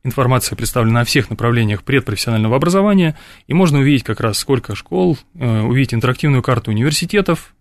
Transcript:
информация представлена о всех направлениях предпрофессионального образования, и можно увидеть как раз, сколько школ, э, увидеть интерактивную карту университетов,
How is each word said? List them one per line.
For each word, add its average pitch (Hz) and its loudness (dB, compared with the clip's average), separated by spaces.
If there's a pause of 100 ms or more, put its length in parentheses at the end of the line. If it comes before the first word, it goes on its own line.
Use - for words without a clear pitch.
информация 127 0
представлена 117 0
о 117 0
всех 120 0
направлениях 113 -2
предпрофессионального 113 -2
образования, 185 2 (320)
и - -4
можно 160 4
увидеть 135 2
как - -4
раз, 107 -2
сколько 120 -2
школ, 175 0 (180)
э, 120 0
увидеть 123 0
интерактивную 127 0
карту 117 -2
университетов, 156 -2